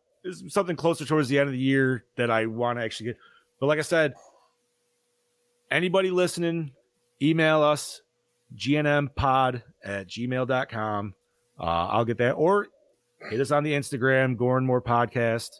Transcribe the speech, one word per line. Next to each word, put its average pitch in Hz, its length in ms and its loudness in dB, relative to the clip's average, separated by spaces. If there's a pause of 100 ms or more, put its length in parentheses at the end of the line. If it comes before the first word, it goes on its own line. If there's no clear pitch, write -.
(220)
there's 185 220 -12 (100)
something 180 220 0
closer 160 300 0
towards 151 220 2
the 139 120 2
end 143 80 2
of 135 60 -4
the 127 60 -4
year 131 460 2 (120)
that 120 120 0
I 113 160 2
wanna 120 380 -4
actually 110 240 -8
get. 120 100 -8 (420)
But 135 60 -2
like 151 140 2
I - 20 0
said, 151 320 0 (1600)
anybody 185 400 2
listening, 170 600 -2 (500)
email 156 420 4
us, 147 380 0 (520)
G 139 240 -2
N 151 100 0
M 143 280 0
pod 131 480 0 (200)
at 98 240 -8
gmail 123 400 -4
dot 131 220 -2
com. 107 440 -4 (460)
Uh, - 40 -10 (280)
I'll 110 140 2
get 113 140 -2
that. 120 140 2
Or 202 340 2 (640)
hit 113 100 -2
us 135 120 -2
on 147 120 2
the 151 100 -2
Instagram, 131 640 0
Gore 127 200 2
and 131 100 0
More 127 140 2
Podcast. 117 680 0 (100)